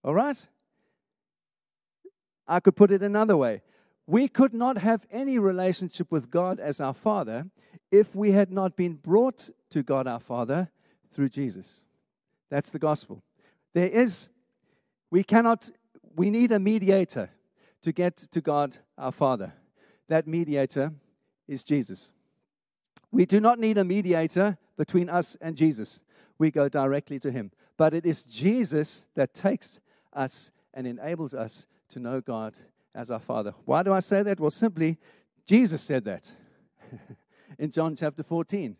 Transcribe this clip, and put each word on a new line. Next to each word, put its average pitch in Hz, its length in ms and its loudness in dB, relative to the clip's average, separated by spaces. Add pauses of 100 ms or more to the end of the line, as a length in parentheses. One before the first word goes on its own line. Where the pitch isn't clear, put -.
All 143 120 -2
right? 269 320 -2 (2000)
I 175 120 0
could 190 160 6
put 202 160 8
it 196 120 2
another 208 340 2
way. 117 240 0 (460)
We 240 200 4
could 262 260 4
not 240 260 -2
have 220 320 0
any 262 260 -2
relationship 185 720 -2
with 127 200 -4
God 180 280 -2
as 147 220 -6
our 135 140 -4
Father 170 560 -4 (400)
if 202 240 4
we 202 160 2
had 190 200 4
not 190 240 -2
been 175 200 -2
brought 214 560 0 (180)
to 147 140 -2
God 131 240 -2
our 120 120 -8
Father 127 520 -4 (360)
through 139 220 -2
Jesus. 104 540 -10 (680)
That's 143 220 -4
the 156 80 -10
gospel. 151 440 -4 (500)
There 180 140 2
is, 220 400 0 (840)
we 190 120 2
cannot, 233 460 2 (460)
we 185 160 2
need 233 200 4
a 208 80 4
mediator 190 680 2 (540)
to 165 80 -2
get 175 260 -2
to 160 240 -6
God 143 360 -2 (200)
our 131 140 -6
Father. 123 420 -2 (540)
That 160 180 0
mediator 151 680 -2 (540)
is 139 160 -10
Jesus. 123 480 -4 (1000)
We 180 160 4
do 202 120 4
not 233 200 4
need 220 180 2
a 196 60 2
mediator 180 760 0 (180)
between 175 320 0
us 175 320 -2
and 160 160 -8
Jesus. 131 460 0 (380)
We 156 100 4
go 143 180 2
directly 139 520 -2
to 143 100 -4
him. 117 220 -8 (260)
But 160 160 4
it 170 140 -2
is - 160 -2
Jesus 156 880 -2
that 135 220 -2
takes - 440 -4 (320)
us - 400 -8 (220)
and 127 140 -10
enables 143 480 -8
us 113 320 -10 (220)
to 127 100 -16
know 123 220 -6
God 110 360 -10 (380)
as 120 160 -12
our 113 80 -8
Father. 110 340 -6 (120)
Why 151 180 2
do 190 100 2
I 185 60 4
say 202 240 0
that? 202 160 -2
Well, 170 100 0
simply, 160 480 -2 (480)
Jesus 202 380 4
said 127 220 -2
that - 300 -12 (560)
<laughs> - 680 -20
in 147 100 -6
John 160 260 -2
chapter 151 280 -6
fourteen. 165 560 -6